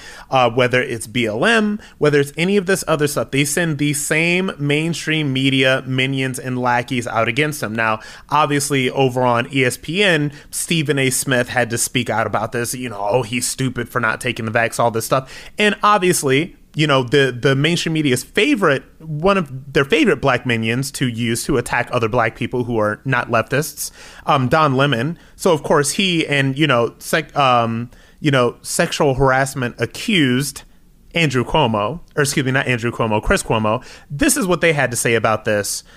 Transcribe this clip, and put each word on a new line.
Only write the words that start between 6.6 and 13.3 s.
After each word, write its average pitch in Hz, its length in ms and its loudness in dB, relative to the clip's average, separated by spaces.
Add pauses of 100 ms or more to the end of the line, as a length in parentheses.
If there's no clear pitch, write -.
out 113 200 0
against 147 340 -2
him. 107 140 -6
Now, 113 240 0 (300)
obviously, 143 600 0
over 131 320 0
on 123 320 0
E 131 120 2
S 127 100 0
P 170 260 -4
N, 151 300 2 (180)
Stephen 151 480 -2
A 131 120 2
Smith 123 400 0
had 120 220 0
to 117 60 -2
speak - 320 -2
out 110 160 0
about 107 280 -4
this. 120 200 -4
You 127 140 -8
know, 101 180 -8
"Oh, 127 180 2
he's 120 220 -6